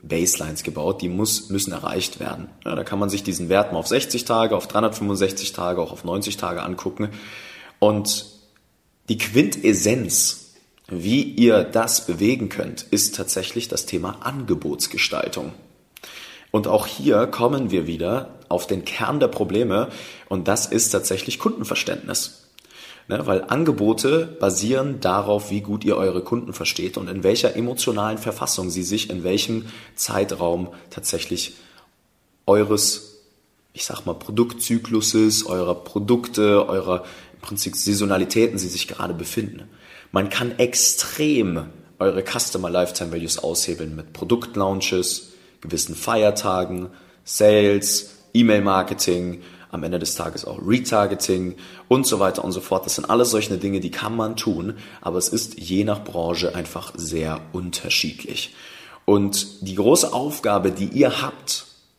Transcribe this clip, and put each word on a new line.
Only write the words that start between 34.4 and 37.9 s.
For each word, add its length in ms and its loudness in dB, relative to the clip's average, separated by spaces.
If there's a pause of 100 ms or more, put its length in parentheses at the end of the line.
eurer 280 0
Produkte, 920 4
eurer 360 0 (300)
im 60 -20
Prinzip 340 -6
Saisonalitäten 840 2